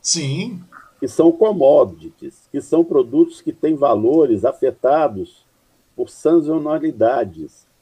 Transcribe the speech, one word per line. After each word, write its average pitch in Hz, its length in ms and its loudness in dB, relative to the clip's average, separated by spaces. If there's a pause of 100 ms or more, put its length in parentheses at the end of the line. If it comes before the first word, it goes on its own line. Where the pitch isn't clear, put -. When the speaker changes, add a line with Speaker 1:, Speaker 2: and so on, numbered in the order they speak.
Speaker 1:
Sim. 170 580 -6 (400)
Speaker 2:
Que 139 80 -6
são 165 240 2
commodities, 147 1000 0 (180)
que 139 80 -6
são 160 240 0
produtos 151 560 0
que - 140 -8
têm 156 220 -2
valores 123 680 2
afetados 135 1040 -2 (500)
por 123 140 -8
sazonalidades. 147 1600 -2 (140)